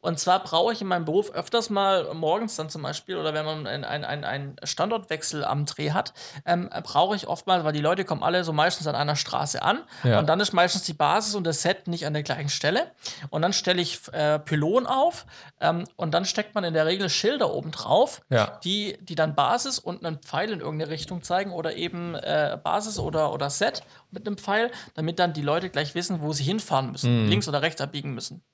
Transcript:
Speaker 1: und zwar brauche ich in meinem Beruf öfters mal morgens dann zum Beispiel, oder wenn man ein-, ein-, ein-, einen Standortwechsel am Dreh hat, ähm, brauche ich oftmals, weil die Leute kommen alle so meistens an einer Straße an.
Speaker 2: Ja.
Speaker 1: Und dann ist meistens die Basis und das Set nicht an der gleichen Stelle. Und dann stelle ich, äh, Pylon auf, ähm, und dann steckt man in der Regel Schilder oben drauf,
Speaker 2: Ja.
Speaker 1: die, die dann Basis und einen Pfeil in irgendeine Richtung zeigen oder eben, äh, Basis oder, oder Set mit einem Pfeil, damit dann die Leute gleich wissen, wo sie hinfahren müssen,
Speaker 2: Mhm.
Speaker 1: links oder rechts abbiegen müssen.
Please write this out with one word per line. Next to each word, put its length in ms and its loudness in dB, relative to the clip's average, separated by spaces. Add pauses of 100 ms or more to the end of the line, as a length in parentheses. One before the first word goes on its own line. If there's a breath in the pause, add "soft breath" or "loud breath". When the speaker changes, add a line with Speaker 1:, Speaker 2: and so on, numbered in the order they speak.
Speaker 1:
und 140 0
zwar 260 4
brauche 300 4
ich 80 -6
in 40 -4
meinem 200 0
Beruf 260 2
öfters 380 -2
mal 420 2
morgens 440 0
dann 120 -4
zum 140 -8
Beispiel, 340 -6
oder 160 -2
wenn 140 -2
man 200 -4
ein-, 180 -6
ein-, 200 -4
ein-, 200 -6
einen 380 -6
Standortwechsel 840 -2
am 180 0
Dreh 280 -2
hat, 200 -2 (320 loud breath)
ähm, 240 0 (140)
brauche 340 2
ich 100 -6
oftmals, 380 0
weil 80 2
die 80 0
Leute 240 2
kommen 180 -2
alle 220 2
so 80 -2
meistens 340 2
an 100 0
einer 200 0
Straße 460 -2
an. 160 2 (240 loud breath)
Speaker 2:
Ja. 160 6
Speaker 1:
Und 100 4
dann 120 4
ist 120 0
meistens 300 4
die 100 -4
Basis 420 2
und 100 -2
das 180 0
Set 260 0
nicht 180 -4
an 60 -2
der 100 0
gleichen 280 -2
Stelle. 420 0 (380 loud breath)
Und 100 -2
dann 140 2
stelle 260 2
ich, 200 -2 (120)
äh, 260 2
Pylon 480 2
auf, 380 2 (360 loud breath)
ähm, 240 2 (120)
und 160 -2
dann 140 2
steckt 280 -4
man 100 0
in 100 -2
der 100 4
Regel 240 0
Schilder 460 2
oben 160 -6
drauf, 580 2
Speaker 2:
Ja. 340 2
Speaker 1:
die, 380 -2
die 140 -12
dann 200 0
Basis 440 2
und 260 -8
einen 140 -4
Pfeil 340 -4
in 80 -6
irgendeine 300 -4
Richtung 320 -6
zeigen 280 0
oder 260 -4
eben, 380 -6
äh, 480 0
Basis 360 -2
oder, 340 0
oder 160 -2
Set 340 0 (280 loud breath)
mit 160 -10
einem 100 -4
Pfeil, 340 0 (220 loud breath)
damit 260 -4
dann 140 4
die 80 -4
Leute 300 0
gleich 240 -2
wissen, 260 -2
wo 140 -2
sie 100 0
hinfahren 480 0
müssen, 320 4
Speaker 2:
Mhm. 60 6
Speaker 1:
links 180 4
oder 140 2
rechts 180 0
abbiegen 320 -4
müssen. 300 -8 (120)